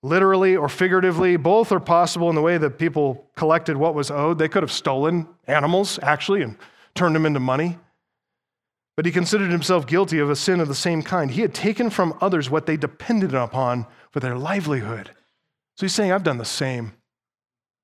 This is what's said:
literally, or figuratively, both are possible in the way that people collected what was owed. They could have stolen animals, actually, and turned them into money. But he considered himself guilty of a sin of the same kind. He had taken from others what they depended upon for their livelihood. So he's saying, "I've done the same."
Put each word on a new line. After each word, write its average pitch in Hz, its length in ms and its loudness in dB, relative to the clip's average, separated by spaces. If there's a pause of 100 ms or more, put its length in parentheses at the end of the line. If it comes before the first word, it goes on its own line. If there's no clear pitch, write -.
literally, 190 520 2
or 147 140 0
figuratively, 180 720 2
both 196 340 4
are 185 80 2
possible 170 480 2
in 165 60 2
the 151 80 2
way 170 160 2
that 151 200 -2
people 147 580 -2
collected 165 420 0
what 156 160 2
was 143 160 -4
owed. 151 280 0
They 160 100 2
could 190 140 0
have 143 80 -2
stolen 156 560 -2 (200)
animals, 160 560 0
actually, 151 400 0
and 113 160 -8 (360)
turned 170 220 2
them 160 80 2
into 147 160 0
money. 151 380 -2 (1160)
But 160 100 0
he 170 40 0
considered 180 400 0
himself 170 360 0
guilty 160 320 2
of 147 100 2
a 147 80 0
sin 180 240 0
of 156 80 0
the 139 60 -2
same 165 280 -2
kind. 156 280 -2
He 135 100 -4
had 226 140 0
taken 220 340 0
from 180 320 -2
others 170 300 0
what 151 160 -2
they 160 100 -2
depended 160 580 -2
upon 123 520 -2 (240)
for 147 100 -4
their 127 160 -4
livelihood. 135 720 -4 (680)
So 196 80 -4
he's 175 80 -2
saying, 196 180 2
"I've 190 100 0
done 151 140 0
the 117 80 -8
same." 123 480 -6 (920)